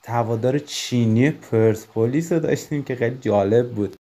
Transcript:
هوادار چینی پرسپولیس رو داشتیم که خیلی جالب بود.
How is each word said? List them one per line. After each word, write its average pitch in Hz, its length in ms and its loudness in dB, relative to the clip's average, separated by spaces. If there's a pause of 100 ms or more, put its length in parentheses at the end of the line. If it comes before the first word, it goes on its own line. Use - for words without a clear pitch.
هوادار 120 540 -2
چینی 120 720 0
پرسپولیس 117 1000 0
رو 170 80 2
داشتیم 147 440 -4
که 131 120 -6
خیلی 123 220 -4
جالب 110 580 0
بود. 104 280 -4